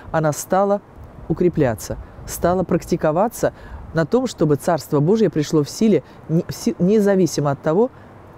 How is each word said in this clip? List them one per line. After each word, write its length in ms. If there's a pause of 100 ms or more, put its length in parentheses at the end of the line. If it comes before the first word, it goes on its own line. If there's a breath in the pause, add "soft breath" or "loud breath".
(120 loud breath)
она 220
стала 480 (480)
укрепляться, 680 (300 loud breath)
стала 360
практиковаться 880 (400 loud breath)
на 120
том, 220
чтобы 300
Царство 420
Божье 300
пришло 340
в 60
силе, 340 (260 loud breath)
не-, 180
в 60
си-, 260
независимо 720
от 100
того, 280 (480 loud breath)